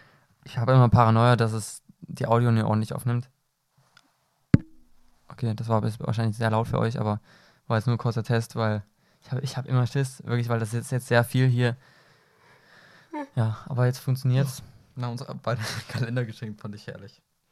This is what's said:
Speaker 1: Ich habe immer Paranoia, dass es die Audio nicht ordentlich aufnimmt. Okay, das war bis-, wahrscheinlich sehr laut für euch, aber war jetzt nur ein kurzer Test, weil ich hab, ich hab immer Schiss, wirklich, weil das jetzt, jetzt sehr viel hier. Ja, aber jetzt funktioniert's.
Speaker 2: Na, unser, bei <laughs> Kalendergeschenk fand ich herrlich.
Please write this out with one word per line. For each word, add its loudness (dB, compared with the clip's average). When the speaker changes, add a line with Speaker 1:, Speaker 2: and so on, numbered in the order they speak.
Speaker 1:
Ich -16
habe 2
immer 8
Paranoia, 6
dass 2
es -8
die -8
Audio 4
nicht 4
ordentlich 0
aufnimmt. -4
Okay, -6
das -10
war 0
bis-, -4
wahrscheinlich -2
sehr -2
laut 0
für -2
euch, -2
aber -2
war 0
jetzt -2
nur 2
ein -2
kurzer -2
Test, -2
weil -2
ich -16
hab, -4
ich -8
hab -6
immer 2
Schiss, -4
wirklich, -2
weil 0
das -4
jetzt, -6
jetzt -4
sehr 4
viel 2
hier. 2
Ja, 0
aber -2
jetzt -2
funktioniert's. -2
Speaker 2:
Na, -8
unser, -10
bei -4
<laughs> -8
Kalendergeschenk -6
fand -12
ich -20
herrlich. -16